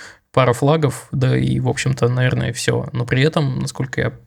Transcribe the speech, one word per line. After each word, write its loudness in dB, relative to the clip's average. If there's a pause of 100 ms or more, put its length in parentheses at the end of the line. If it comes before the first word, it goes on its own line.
(320)
пара 4
флагов, 0
да 2
и, 2
в 0
общем-то, 0
наверное, 0
все. -2
Но -4
при 0
этом, 0
насколько -6
я -2 (140)